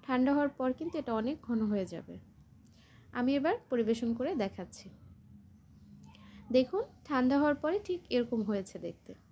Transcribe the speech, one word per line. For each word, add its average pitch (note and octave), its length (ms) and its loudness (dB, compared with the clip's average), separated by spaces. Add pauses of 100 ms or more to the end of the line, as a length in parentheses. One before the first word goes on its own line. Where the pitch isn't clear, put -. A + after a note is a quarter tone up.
ঠান্ডা B3+ 300 2
হওয়ার C#4+ 160 4
পর B3+ 240 -2
কিন্তু D#4+ 240 -6
এটা C4 160 -4
অনেক A#3 280 -2
ঘন A3+ 200 0
হয়ে G#3 240 0
যাবে। E3+ 340 -12 (920)
আমি B3 240 2
এবার D4+ 200 2 (140)
পরিবেশন A#3 440 0
করে C4 220 -2
দেখাচ্ছি। G3 540 -6 (1600)
দেখুন, C4 320 2 (220)
ঠান্ডা C4 340 2
হওয়ার D4 160 4
পরে D#4 280 -2
ঠিক F4 260 -4
এরকম A#3+ 340 0
হয়েছে F#3+ 360 -4
দেখতে। F3 340 -12 (180)